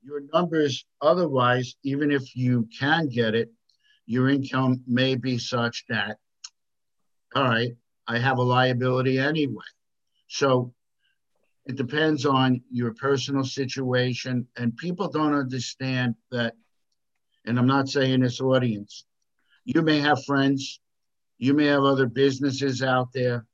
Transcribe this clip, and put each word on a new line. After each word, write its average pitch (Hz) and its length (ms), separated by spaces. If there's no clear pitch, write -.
Your 143 180
numbers 160 520
otherwise, 131 720
even 143 260
if 131 260
you 123 320
can 151 300
get 113 260
it, 113 160
your 127 240
income 131 580
may 127 280
be 127 240
such 117 500
that, 107 300
all 139 100
right, 120 280
I 120 120
have 127 180
a 123 60
liability 127 760
anyway. 139 460
So 123 460
it 139 120
depends 147 500
on 131 340
your 120 220
personal 135 520
situation, 127 1000
and 117 180
people 175 320
don't 151 260
understand 131 800
that, 117 240
and 117 120
I'm 123 80
not 135 220
saying 131 320
this 127 200
audience, 123 680
you 156 160
may 156 200
have 143 240
friends, 139 540
you 131 160
may 147 120
have 143 180
other 135 220
businesses 135 760
out 127 320
there. 123 400